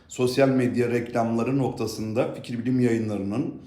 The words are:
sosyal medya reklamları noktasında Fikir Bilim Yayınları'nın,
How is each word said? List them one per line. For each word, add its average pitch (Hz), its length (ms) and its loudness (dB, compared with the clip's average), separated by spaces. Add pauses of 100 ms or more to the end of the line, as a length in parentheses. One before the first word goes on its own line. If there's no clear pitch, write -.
sosyal 131 400 4
medya 120 420 2
reklamları 117 680 0
noktasında 110 760 -2
Fikir 117 240 -8
Bilim 127 220 0
Yayınları'nın, 110 720 0 (120)